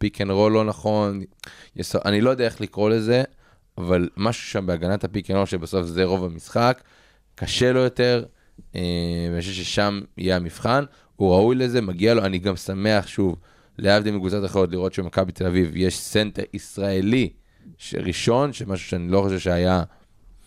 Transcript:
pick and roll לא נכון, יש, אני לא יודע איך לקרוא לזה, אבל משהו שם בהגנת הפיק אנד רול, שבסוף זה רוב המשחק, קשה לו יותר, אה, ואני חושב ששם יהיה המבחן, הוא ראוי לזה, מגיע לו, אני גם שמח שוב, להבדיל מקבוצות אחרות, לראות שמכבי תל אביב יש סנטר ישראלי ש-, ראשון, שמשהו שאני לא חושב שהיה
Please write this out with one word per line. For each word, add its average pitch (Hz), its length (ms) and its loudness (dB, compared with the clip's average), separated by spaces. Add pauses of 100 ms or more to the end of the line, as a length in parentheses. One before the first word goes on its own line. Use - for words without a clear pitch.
pick 101 120 -4
and 98 140 -2
roll 104 200 4
לא 110 140 4
נכון, 104 560 -2 (560)
יש, - 200 -4
אני 101 240 2
לא 123 100 6
יודע 123 140 0
איך 110 160 -4
לקרוא 104 300 0
לזה, 113 320 2 (560)
אבל 87 380 2
משהו 107 340 -2
שם 95 160 -4
בהגנת 90 380 -2
הפיק 95 260 -6
אנד 95 60 0
רול, 98 100 2
שבסוף 90 400 -4
זה 85 180 0
רוב 92 200 0
המשחק, 113 560 -2 (540)
קשה 123 380 0
לו 127 80 2
יותר, 123 440 2 (500)
אה, 90 60 -6 (500)
ואני 85 100 -2
חושב 95 120 -6
ששם 101 480 -2 (180)
יהיה 92 180 0
המבחן, 113 480 -2 (320)
הוא 95 160 2
ראוי 107 220 6
לזה, 127 260 0
מגיע 98 340 2
לו, 107 100 4
אני 95 140 0
גם 92 180 -2
שמח 98 500 0
שוב, 92 300 -2 (420)
להבדיל 104 360 2
מקבוצות 98 300 -2
אחרות, 92 280 0
לראות 92 220 -2
שמכבי 90 380 -2
תל 92 140 -4
אביב 87 300 2
יש 90 220 0
סנטר 104 440 -2 (120)
ישראלי 98 760 0 (500)
ש-, - 160 -14
ראשון, 123 580 0
שמשהו - 360 -8
שאני 87 240 -4
לא 98 100 4
חושב 95 160 -2
שהיה 90 440 2 (640)